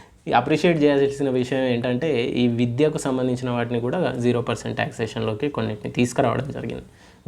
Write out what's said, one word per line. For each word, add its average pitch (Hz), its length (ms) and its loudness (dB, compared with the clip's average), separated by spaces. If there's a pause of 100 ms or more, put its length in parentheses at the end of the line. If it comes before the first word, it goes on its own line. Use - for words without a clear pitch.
(360)
అప్రిషియేట్ 151 480 4
చేయాల్సిన 139 460 2
విషయం 127 300 0
ఏంటంటే, 123 680 0
ఈ 123 220 2
విద్యకు 123 500 2
సంబంధించిన 127 520 -2
వాటిని 120 300 -2
కూడా 139 400 -2
జీరో 117 220 2
పర్సెంట్ 117 340 -4
ట్యాక్సేషన్లోకి 110 760 -2
కొన్నిటిని 113 440 -6
తీసుకురావడం 123 580 0
జరిగింది. 123 320 -8 (440)